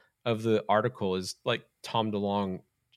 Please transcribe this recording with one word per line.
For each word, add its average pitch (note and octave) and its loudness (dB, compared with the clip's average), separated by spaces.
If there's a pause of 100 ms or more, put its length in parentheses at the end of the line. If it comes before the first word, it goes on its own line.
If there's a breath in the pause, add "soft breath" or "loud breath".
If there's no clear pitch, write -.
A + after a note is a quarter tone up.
(260 soft breath)
of A2 0
the A2 4
article G#2 0
is, F#2 -6
like, A#2 -2 (200)
Tom A2 -2
DeLonge G2+ -2 (360)